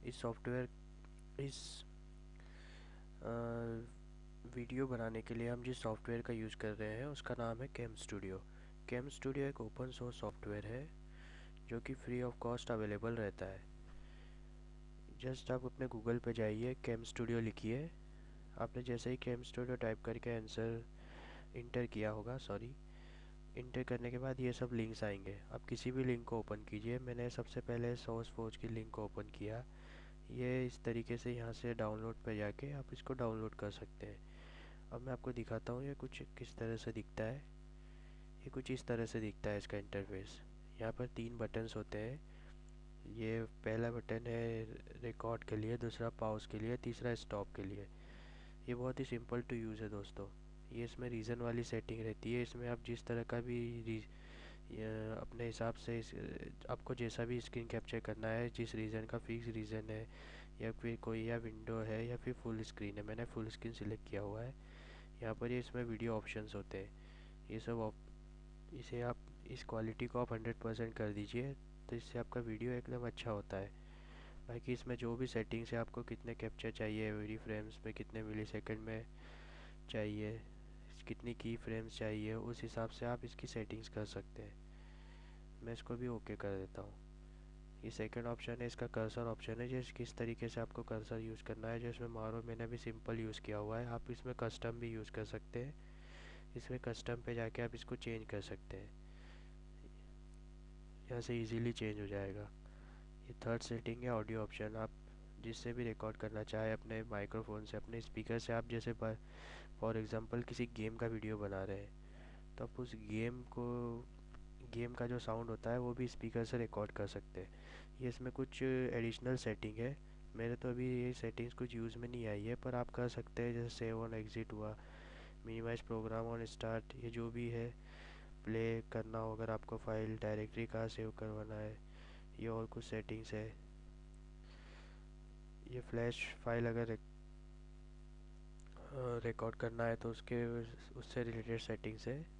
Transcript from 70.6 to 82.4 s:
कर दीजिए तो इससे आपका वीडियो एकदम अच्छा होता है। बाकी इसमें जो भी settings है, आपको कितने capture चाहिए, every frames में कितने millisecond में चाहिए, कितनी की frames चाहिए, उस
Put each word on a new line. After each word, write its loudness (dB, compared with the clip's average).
कर 4
दीजिए 2
तो 2
इससे -2
आपका 2
वीडियो 2
एकदम 2
अच्छा 0
होता 2
है। 2
बाकी 0
इसमें 0
जो 2
भी 4
settings 2
है, 4
आपको 0
कितने -4
capture 0
चाहिए, 4
every 0
frames -2
में -2
कितने -2
millisecond 0
में -2
चाहिए, 2
कितनी -2
की 0
frames 0
चाहिए, 2
उस 0